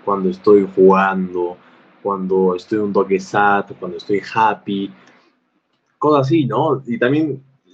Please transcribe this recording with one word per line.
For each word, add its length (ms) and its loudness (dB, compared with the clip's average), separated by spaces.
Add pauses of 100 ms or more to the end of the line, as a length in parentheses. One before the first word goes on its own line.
cuando 260 -2
estoy 440 4
jugando, 800 2 (460)
cuando 520 0
estoy 240 -4
un 140 -2
toque 260 2
sad, 460 0 (160)
cuando 180 -10
estoy 240 -4 (120)
happy, 580 -2 (1040)
cosas 280 2
así, 200 0
¿no? 400 -2
Y 120 -6
también, 440 -2 (320)